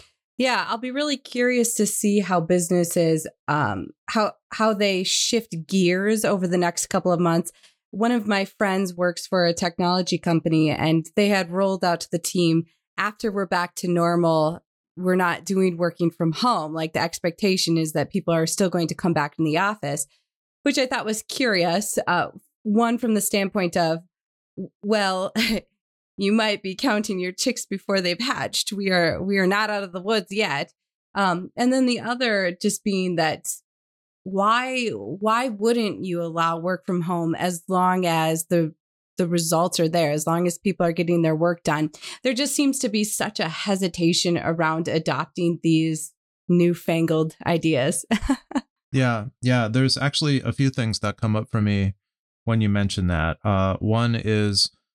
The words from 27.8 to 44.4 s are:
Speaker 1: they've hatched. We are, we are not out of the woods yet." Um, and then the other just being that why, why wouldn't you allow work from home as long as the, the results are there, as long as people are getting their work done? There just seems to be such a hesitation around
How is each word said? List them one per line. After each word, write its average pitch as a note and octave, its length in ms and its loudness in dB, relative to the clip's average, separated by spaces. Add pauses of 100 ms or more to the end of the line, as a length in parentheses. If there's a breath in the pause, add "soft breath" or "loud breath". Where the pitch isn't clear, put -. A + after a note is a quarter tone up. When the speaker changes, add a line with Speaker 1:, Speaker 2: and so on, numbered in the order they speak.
Speaker 1:
they've F3 200 -2
hatched. A3+ 520 -4
We G3 180 -2
are, E3+ 320 2
we G3 160 0
are F#3 100 4
not G#3 200 2
out G#3 140 -2
of F#3 100 -10
the F3+ 80 -8
woods G#3 300 0
yet." F3 420 -2 (440)
Um, F#3 400 0
and B3 160 2
then C4 140 4
the A#3+ 140 0
other G#3 640 -2
just G#3 220 -2
being F#3 320 0
that D#3+ 320 -2 (720)
why, A3+ 680 0
why G#3 580 -2
wouldn't G#3+ 560 0
you E3+ 180 -4
allow E3 360 -2
work F3 280 -4
from F3+ 160 -2
home E3 320 -2
as F3 340 -4
long F#3 380 2
as E3 400 0
the, E3 260 2 (460)
the F#3 80 0
results E3+ 540 0
are E3 80 2
there, D#3+ 240 2
as D#3 140 -2
long E3+ 200 0
as E3+ 100 -2
people F#3 300 -2
are E3+ 60 0
getting E3+ 300 0
their D#3+ 140 2
work E3+ 280 0
done? D3+ 260 0 (320 loud breath)
There C4 100 0
just C#4 220 -2
seems C#4 240 2
to B3+ 100 -2
be G#3 160 0
such - 360 -6
a E3 80 -2
hesitation F3 920 0
around D#3+ 500 -2